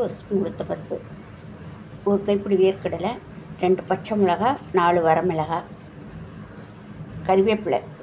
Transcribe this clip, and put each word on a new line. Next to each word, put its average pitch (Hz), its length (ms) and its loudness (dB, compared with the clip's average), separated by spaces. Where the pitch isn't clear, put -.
ஒரு - 120 -6
ஸ்பூன் 196 240 -2
உளுத்தப்பருப்பு, - 540 -6
ஒரு 196 180 4
கைப்பிடி 202 340 2
வேர்க்கடலை, 190 500 2
ரெண்டு 185 260 4
பச்சை 196 320 0
மிளகா, 190 280 4
நாலு 175 300 6
வரமிளகா, 165 520 2
கறிவேப்பிலை 196 520 4